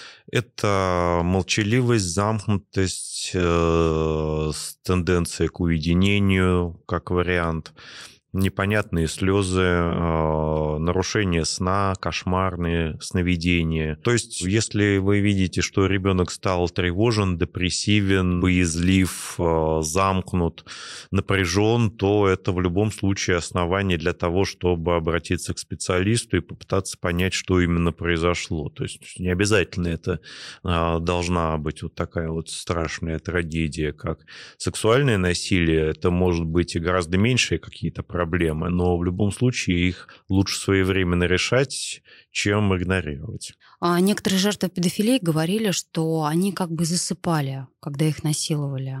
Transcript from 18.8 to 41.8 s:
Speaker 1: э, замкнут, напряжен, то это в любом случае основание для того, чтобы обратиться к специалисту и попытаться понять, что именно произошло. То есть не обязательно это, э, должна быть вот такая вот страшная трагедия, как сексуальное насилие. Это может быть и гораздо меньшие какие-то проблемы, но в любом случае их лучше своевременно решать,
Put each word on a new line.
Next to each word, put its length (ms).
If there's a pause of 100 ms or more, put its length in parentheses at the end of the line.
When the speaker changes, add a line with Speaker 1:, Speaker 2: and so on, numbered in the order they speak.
Speaker 1:
э, 440
замкнут, 840 (460)
напряжен, 800
то 360
это 260
в 60
любом 320
случае 460
основание 600
для 140
того, 320
чтобы 500
обратиться 580
к 60
специалисту 800
и 40
попытаться 580
понять, 340
что 280
именно 300
произошло. 800
То 140
есть 360
не 100
обязательно 600
это, 300 (440)
э, 380
должна 580
быть 240
вот 100
такая 360
вот 200
страшная 720
трагедия, 760
как 320 (320)
сексуальное 640
насилие. 720
Это 180
может 360
быть 300
и 40
гораздо 400
меньшие 400
какие-то 440
проблемы, 680
но 280
в 60
любом 300
случае 560
их 180 (220)
лучше 340
своевременно 600
решать, 760 (300)